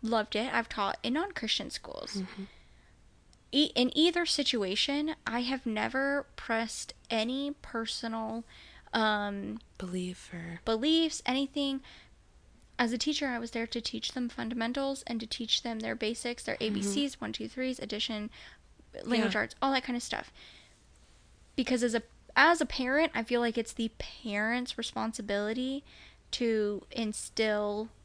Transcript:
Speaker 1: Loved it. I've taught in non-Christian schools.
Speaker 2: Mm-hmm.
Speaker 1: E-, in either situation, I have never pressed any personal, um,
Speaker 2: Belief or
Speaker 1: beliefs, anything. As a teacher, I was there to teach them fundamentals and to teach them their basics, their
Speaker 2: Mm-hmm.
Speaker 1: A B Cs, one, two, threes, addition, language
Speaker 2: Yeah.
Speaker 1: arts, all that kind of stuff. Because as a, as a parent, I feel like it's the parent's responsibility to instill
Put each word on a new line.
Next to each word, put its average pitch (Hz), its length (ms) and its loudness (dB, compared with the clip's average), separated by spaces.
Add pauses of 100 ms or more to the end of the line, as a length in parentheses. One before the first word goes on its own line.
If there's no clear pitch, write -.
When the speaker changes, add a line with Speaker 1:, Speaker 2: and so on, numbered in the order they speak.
Speaker 1:
Loved 220 340 0
it. 226 180 0
I've 226 160 2
taught 202 320 0
in 233 120 -2
non-Christian 311 580 -2
schools. - 460 -10
Speaker 2:
Mm-hmm. 190 260 -8 (1080)
Speaker 1:
E-, 285 200 4
in 247 240 2
either 339 280 4
situation, 285 920 0 (100)
I 233 180 0
have 254 220 -2
never 254 600 0 (100)
pressed - 580 -4 (160)
any 262 520 0
personal, 226 800 -4 (500)
um, 208 680 0 (180)
Speaker 2:
Belief 180 560 -6
or 170 320 -10
Speaker 1:
beliefs, 311 600 4
anything. 277 540 0 (960)
As 233 140 4
a 247 60 0
teacher, 294 300 0
I 247 120 -2
was 233 120 -8
there 226 160 -2
to 233 140 -4
teach - 300 -6
them 247 180 -2
fundamentals 240 760 -2
and 233 140 -2
to 226 60 -6
teach - 360 -2
them 233 160 -4
their 226 160 -2
basics, 233 480 -2
their 226 140 -2
Speaker 2:
Mm-hmm. 226 80 0
Speaker 1:
A 220 100 2
B 202 80 0
Cs, 277 380 0
one, 214 120 -6
two, 226 140 -6
threes, 254 320 -4
addition, 214 500 -4 (720)
language 220 300 4
Speaker 2:
Yeah. 220 60 2
Speaker 1:
arts, - 220 -2
all 269 100 4
that 262 120 2
kind 247 120 -2
of 240 80 -2
stuff. - 280 -6 (1200)
Because 247 280 2
as 233 120 4
a, 226 80 2 (320)
as 320 260 10
a 294 40 4
parent, 277 500 2
I 226 80 0
feel 240 160 2
like 233 180 2
it's 226 160 -2
the 226 240 -2
parent's 226 800 -2
responsibility 226 1040 -2 (480)
to 214 600 2
instill 214 960 0 (180)